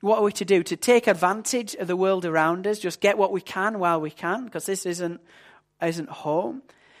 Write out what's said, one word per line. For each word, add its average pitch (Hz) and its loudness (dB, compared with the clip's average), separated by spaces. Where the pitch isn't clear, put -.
what 214 2
are 214 2
we 208 2
to 202 -6
do? 180 4
To 170 -4
take 240 4
advantage 208 0
of 185 -6
the 180 -2
world 185 2
around 165 2
us, 208 -2
just 175 -6
get 202 4
what 196 4
we 190 -2
can 202 -4
while 170 2
we 156 -6
can, 208 -6
'cause - -8
this 190 -4
isn't, 175 -6
isn't 165 -4
home? 175 -4